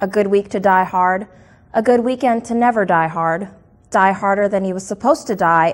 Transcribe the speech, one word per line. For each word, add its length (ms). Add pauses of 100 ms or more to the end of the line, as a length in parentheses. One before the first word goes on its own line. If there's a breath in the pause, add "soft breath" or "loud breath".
A 60
Good 200
Week 220
to 100
Die 260
Hard, 420 (480 soft breath)
A 80
Good 180
Weekend 460
to 80
Never 320
Die 220
Hard, 380 (440)
Die 220
Harder 360
Than 160
He 80
Was 140
Supposed 400
to 100
Die 360